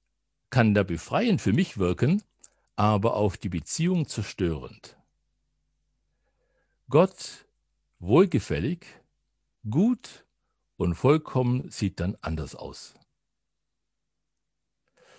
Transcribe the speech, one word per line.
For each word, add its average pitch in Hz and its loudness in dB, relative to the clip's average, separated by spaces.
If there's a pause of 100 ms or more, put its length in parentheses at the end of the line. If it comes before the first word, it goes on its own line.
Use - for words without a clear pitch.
(500)
kann 113 4
da 104 4
befreiend 127 0
für 95 0
mich 160 -2
wirken, 120 2 (540)
aber 107 2
auf 104 0
die - -6
Beziehung 160 -2
zerstörend. - -6 (1900)
Gott - 2 (520)
wohlgefällig, 123 2 (840)
gut 196 -2 (500)
und 87 0
vollkommen 127 0
sieht - -4
dann 90 -4
anders 78 -6
aus. - -16 (2250)